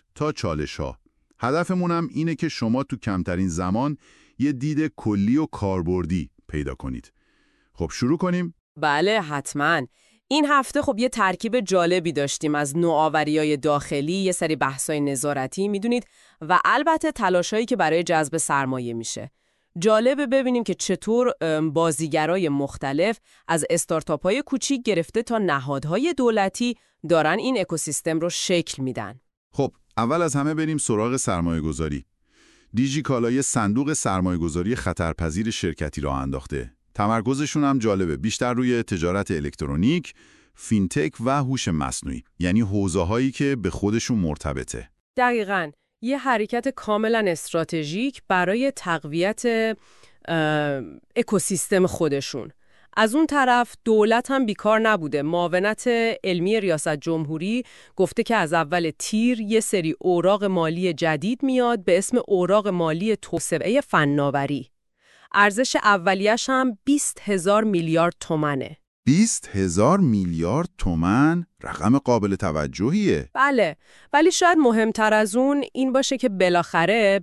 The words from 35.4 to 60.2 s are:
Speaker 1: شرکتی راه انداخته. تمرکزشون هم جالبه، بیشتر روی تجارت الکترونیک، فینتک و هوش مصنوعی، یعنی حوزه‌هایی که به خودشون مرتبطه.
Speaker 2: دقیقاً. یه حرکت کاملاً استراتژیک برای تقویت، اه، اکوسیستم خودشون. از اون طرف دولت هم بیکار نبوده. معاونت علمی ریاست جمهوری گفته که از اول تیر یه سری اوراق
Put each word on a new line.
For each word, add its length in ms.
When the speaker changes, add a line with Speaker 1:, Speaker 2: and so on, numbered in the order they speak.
Speaker 1:
شرکتی 500
راه 180
انداخته. 540
تمرکزشون 680
هم 140
جالبه، 380
بیشتر 380
روی 280
تجارت 480
الکترونیک، 840
فینتک 680
و 100
هوش 380
مصنوعی، 540
یعنی 220
حوزه‌هایی 720
که 260
به 140
خودشون 480
مرتبطه. 720
Speaker 2:
دقیقاً. 540
یه 180
حرکت 500
کاملاً 580
استراتژیک 1040
برای 480
تقویت، 680
اه، 520
اکوسیستم 680
خودشون. 640
از 180
اون 120
طرف 480
دولت 460
هم 160
بیکار 340
نبوده. 420
معاونت 640
علمی 360
ریاست 360
جمهوری 640
گفته 260
که 140
از 160
اول 460
تیر 420
یه 200
سری 380
اوراق 460